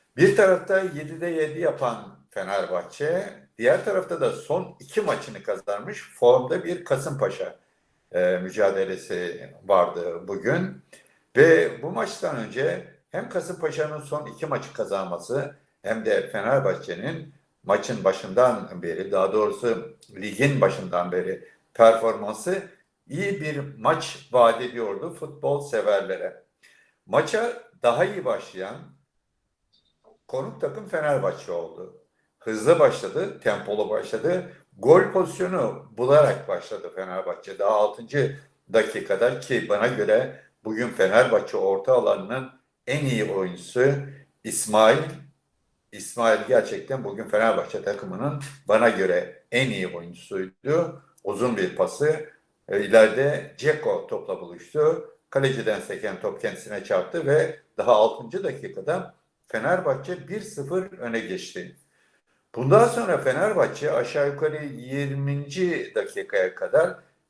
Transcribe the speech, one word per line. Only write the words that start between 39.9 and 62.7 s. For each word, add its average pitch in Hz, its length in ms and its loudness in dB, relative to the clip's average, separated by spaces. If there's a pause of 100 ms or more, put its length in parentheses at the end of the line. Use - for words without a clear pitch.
bugün 113 240 -4
Fenerbahçe 107 680 4
orta 98 360 2
alanının 104 580 0 (360)
en 143 180 -2
iyi 113 200 0
oyuncusu 98 680 0 (520)
İsmail. 110 540 4 (920)
İsmail 110 460 0 (100)
gerçekten 120 560 0
bugün 104 200 -8
Fenerbahçe 107 580 0
takımının 101 600 -6 (260)
bana 110 200 6
göre 92 540 0 (100)
en 127 180 2
iyi 95 180 -4
oyuncusuydu. 95 1120 -6 (220)
Uzun 104 320 -2
bir 92 200 -2
pası. 151 540 0 (380)
E, 98 120 0
ileride 110 800 4
Dzeko 117 480 -2
topla 98 340 -8
buluştu. 147 680 -4 (200)
Kaleciden 117 500 0
seken 95 400 -8
top 98 200 -6
kendisine 101 440 -8
çarptı 101 420 -2
ve 135 340 2 (180)
daha 110 140 4
altıncı 117 520 2
dakikada 151 720 -6 (320)
Fenerbahçe 139 840 -2
bir 202 120 -8
sıfır 175 580 -6
öne 113 220 -4
geçti. - 560 -10 (800)
Bundan 185 340 6